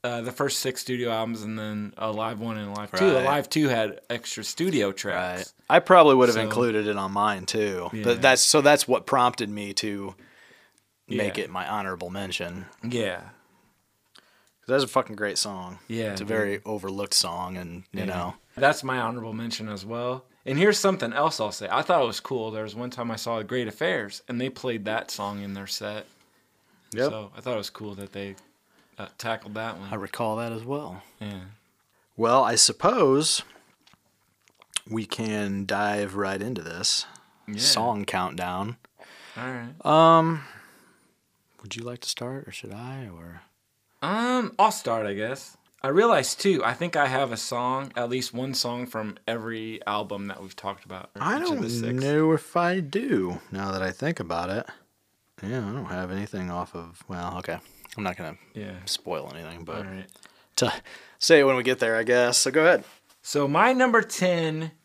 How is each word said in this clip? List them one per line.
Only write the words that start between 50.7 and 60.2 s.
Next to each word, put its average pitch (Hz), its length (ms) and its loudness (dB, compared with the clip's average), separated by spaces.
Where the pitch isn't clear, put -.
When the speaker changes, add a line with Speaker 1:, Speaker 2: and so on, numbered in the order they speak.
Speaker 1:
about. 92 300 -14
Speaker 2:
I 160 220 -2
Speaker 1:
Each 330 60 -2
of 359 60 -2
Speaker 2:
don't 277 120 -2
Speaker 1:
the 113 80 -4
six. 117 320 -2
Speaker 2:
know 151 300 4
if - 240 -2
I 175 240 2
do, 139 640 -2
now 98 200 -4
that 95 100 -2
I 92 100 -2
think 151 280 -4
about 85 300 -4
it. 107 160 -4
Yeah, 117 260 -6
I 104 60 -6
don't 127 120 -8
have 90 260 -6
anything 95 380 -6
off 87 260 -8
of, 85 340 -14
well, 87 300 -8
okay. - 180 -8
I'm 104 60 -8
not 92 120 -4
gonna 78 220 -12
Speaker 1:
Yeah. 101 220 -12
Speaker 2:
spoil 76 480 -6
anything, 82 320 -14
but 80 120 -10
Speaker 1:
All - 140 -8
right. 95 180 -14